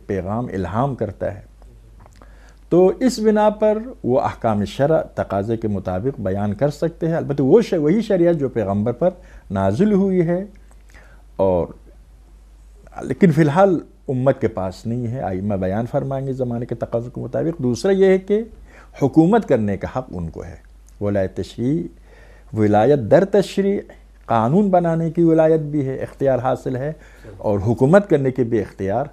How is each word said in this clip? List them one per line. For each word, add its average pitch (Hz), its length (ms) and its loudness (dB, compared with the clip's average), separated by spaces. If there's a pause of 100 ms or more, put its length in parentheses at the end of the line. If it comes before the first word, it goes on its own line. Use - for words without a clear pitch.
پیغام 101 380 -6
الہام 104 500 -4
کرتا 101 400 -8
ہے۔ 98 60 -18 (1300)
تو 180 180 6 (120)
اس 254 200 0
بنا 214 300 2
پر 214 280 0 (260)
وہ 123 180 0
احکام 104 440 -2
شرع 143 360 0
تقاضے 101 560 -4
کے 113 100 -4
مطابق 98 520 -4
بیان 101 340 -4
کر 143 160 -2
سکتے 165 380 -6
ہیں، 165 80 -2
البتہ 139 260 -4
وہ 139 200 6
ش-، - 120 -4
وہی 170 280 2
شریعت 170 340 2
جو 139 140 -2
پیغمبر 104 420 -2
پر 170 180 0 (420)
نازل 101 400 2
ہوئی 185 360 2
ہے، 180 180 -2 (880)
اور 90 320 2 (1300)
لیکن - 300 2
فی 147 100 4
الحال 170 380 4 (280)
امت 131 340 0
کے 113 60 2
پاس 95 380 -8
نہیں 117 220 -6
ہے، 123 120 -8
ائمہ 98 360 -4
بیان 95 300 -2
فرمائیں 135 420 -4
گے 131 60 -4
زمانے 123 320 -6
کے 123 100 -8
تقاضوں 120 360 -6
کے 127 100 -12
مطابق۔ 127 420 -4
دوسرا 123 280 0
یہ 190 140 2
ہے 190 120 4
کہ 202 260 -2 (580)
حکومت 165 460 4
کرنے 107 300 0
کا - 180 -8
حق 131 180 -6
ان 85 160 -8
کو - 140 -12
ہے، 82 120 -16 (460)
ولایت 101 360 -2
تشریع، 127 440 -4 (800)
ولایت 107 400 4
در 135 260 4
تشریع، 196 540 0 (460)
قانون 127 440 2
بنانے 165 420 0
کی 170 120 0
ولایت 160 360 4
بھی 147 280 -4
ہے، 131 80 -4
اختیار 131 440 -2
حاصل 127 360 -4
ہے، 143 180 -6 (440)
اور 104 220 0
حکومت 131 500 4
کرنے 139 220 2
کے 131 120 0
بھی 117 160 -2
اختیار 98 540 -4